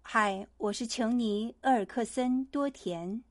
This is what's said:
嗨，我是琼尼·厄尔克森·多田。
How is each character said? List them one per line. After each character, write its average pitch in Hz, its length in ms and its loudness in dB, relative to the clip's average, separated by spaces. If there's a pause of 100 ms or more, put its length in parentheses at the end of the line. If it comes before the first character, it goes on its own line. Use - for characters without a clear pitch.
嗨， 208 560 2
我 208 160 -2
是 240 140 -4
琼 233 320 0
尼· 220 420 0
厄 269 100 2
尔 233 140 4
克 - 180 -2
森· 254 380 0 (100)
多 285 200 0
田。 180 600 -6